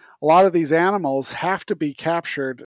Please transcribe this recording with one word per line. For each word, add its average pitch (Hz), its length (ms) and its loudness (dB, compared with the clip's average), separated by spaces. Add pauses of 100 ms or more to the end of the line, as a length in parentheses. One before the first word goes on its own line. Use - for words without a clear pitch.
(220)
a 147 40 -2
lot 175 200 6
of 175 80 2
these 160 180 0
animals 165 600 0
have 185 340 -4
to 202 100 -6
be 147 160 -4
captured 143 720 -6 (140)